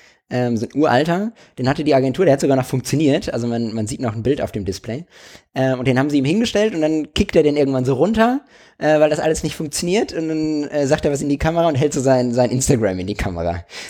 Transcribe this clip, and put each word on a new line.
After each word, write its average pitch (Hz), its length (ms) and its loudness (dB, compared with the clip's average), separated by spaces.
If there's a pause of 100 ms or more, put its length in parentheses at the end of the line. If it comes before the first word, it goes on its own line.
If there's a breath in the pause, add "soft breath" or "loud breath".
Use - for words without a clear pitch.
(300 soft breath)
ähm, 123 260 -2
so 110 100 -4
ein - 120 -8
uralter. 165 540 2 (260 soft breath)
Den 127 100 -2
hatte 151 160 -2
die 147 100 2
Agentur, 135 320 2
der 135 80 6
hat 139 60 -2
sogar 139 160 2
noch 127 80 0
funktioniert. 143 680 0
Also 120 140 -4
man, 117 280 -4
man 110 120 -4
sieht 117 140 -8
noch 113 140 -4
ein 113 80 -8
Bild 135 180 0
auf 117 120 -6
dem 101 120 -6
Display. 110 400 -8 (500 loud breath)
Ähm, 131 240 0
und 127 100 -2
den 123 100 2
haben 143 120 0
sie 147 80 2
ihm 131 60 2
hingestellt 214 500 0
und 160 60 -4
dann 156 340 0
kickt - 200 -2
er 165 80 6
den 147 140 2
irgendwann 135 300 2
so 135 80 2
runter, 220 480 2 (340 soft breath)
äh, 151 240 2
weil 151 80 6
das 151 120 -2
alles 160 220 0
nicht 156 140 -4
funktioniert. 175 560 -2
Und 165 160 -4
dann, 156 400 -2
äh, 143 180 0
sagt 156 200 2
er 151 40 2
was 143 120 -2
in 143 80 -2
die 139 80 0
Kamera 165 280 2
und 151 100 2
hält 143 180 0
so 143 60 -2
sein, 123 340 2
sein 123 160 2
Instagram 113 480 0
in 90 80 -6
die 104 80 -4
Kamera. 85 500 -4 (260 loud breath)